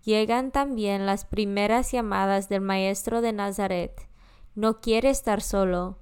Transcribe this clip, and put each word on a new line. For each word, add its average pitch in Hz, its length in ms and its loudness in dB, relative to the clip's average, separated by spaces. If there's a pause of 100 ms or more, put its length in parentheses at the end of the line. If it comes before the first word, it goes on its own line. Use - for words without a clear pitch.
Llegan 220 480 2
también 214 560 0
las 196 180 0
primeras 208 680 0
llamadas 196 560 0
del 196 140 0
maestro 196 580 0
de 233 120 0
Nazaret. 196 760 -4 (460)
No 220 260 0
quiere 226 300 4
estar 226 300 0
solo 185 600 0